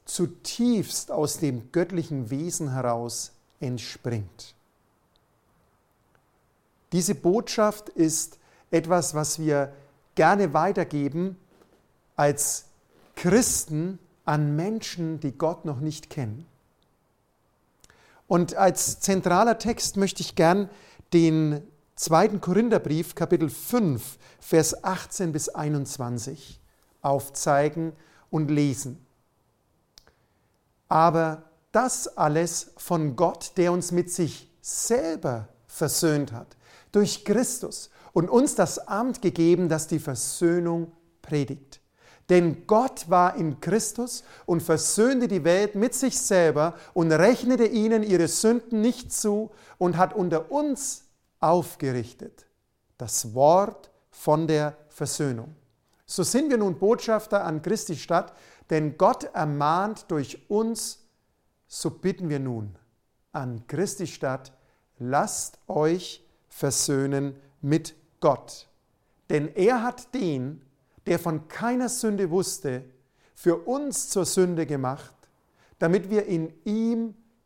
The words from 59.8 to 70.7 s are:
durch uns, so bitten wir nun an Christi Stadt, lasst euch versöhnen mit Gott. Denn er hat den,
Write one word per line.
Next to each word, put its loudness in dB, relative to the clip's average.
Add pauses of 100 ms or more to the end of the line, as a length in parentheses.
durch -6
uns, -4 (600)
so -6
bitten -4
wir -2
nun -6 (560)
an -8
Christi -4
Stadt, -6 (480)
lasst -2
euch -2 (240)
versöhnen -2 (260)
mit -2 (240)
Gott. 0 (600)
Denn 0
er 2
hat -8
den, -4 (420)